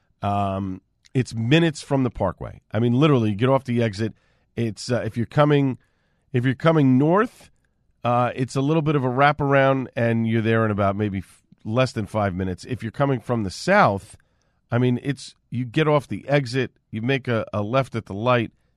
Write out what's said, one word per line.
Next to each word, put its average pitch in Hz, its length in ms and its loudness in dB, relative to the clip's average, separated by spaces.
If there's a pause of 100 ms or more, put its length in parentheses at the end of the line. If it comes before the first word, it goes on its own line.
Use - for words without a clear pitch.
(220)
Um, 98 600 -4 (320)
it's 127 200 -2
minutes 147 480 2
from 135 220 0
the 117 60 0
Parkway. 78 500 -6 (120)
I 107 60 0
mean, 120 140 2
literally, 127 380 4
you 101 60 -2
get 120 120 0
off 135 160 2
the 120 180 -2
exit. 110 320 -2 (400)
It's, 117 360 -6
uh, 113 140 -2
if 110 120 -8
you're 117 100 -2
coming, 143 520 2 (540)
if 123 120 0
you're 131 100 2
coming 147 440 4
north, 175 520 0 (540)
uh, 120 300 0
it's 123 200 -6
a 135 60 -2
little 151 220 0
bit 147 140 0
of 127 80 -2
a 131 40 0
wraparound, 135 800 2 (100)
and 117 320 0
you're 113 140 0
there 113 220 2
in 107 60 0
about 98 260 0
maybe 101 220 -2
f-, - 240 -14 (220)
less 123 280 0
than 104 140 -6
five 101 280 -2
minutes. 92 320 -6
If 123 160 -8
you're 110 100 -8
coming 139 280 0
from 117 240 -4
the 92 60 -6
south, 160 640 0 (540)
I 117 80 0
mean, 123 240 2
it's, - 340 -8 (140)
you 120 140 -6
get 147 220 -2
off 147 220 0
the - 200 -10
exit, 131 440 -2 (180)
you 110 100 -8
make 131 280 -2
a, 113 240 -2
a 104 100 -2
left 120 320 -2
at 110 120 -8
the 95 80 -10
light, 120 360 0 (260)